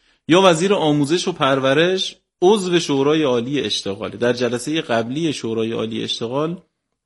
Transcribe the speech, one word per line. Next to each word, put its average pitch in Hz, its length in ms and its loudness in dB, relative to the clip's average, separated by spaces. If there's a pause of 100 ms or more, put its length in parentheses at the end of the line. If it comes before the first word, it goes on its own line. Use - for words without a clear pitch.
(280)
یا 175 160 6
وزیر 185 300 4
آموزش 151 540 0
و 180 40 -4
پرورش 147 840 0 (260)
عضو 180 380 4
شورای 147 420 0
عالی 127 380 0
اشتغاله. 101 560 -6
در 120 160 0
جلسه 123 480 -2
قبلی 127 520 -2
شورای 113 400 -4
عالی 113 300 -6
اشتغال 139 580 -4 (460)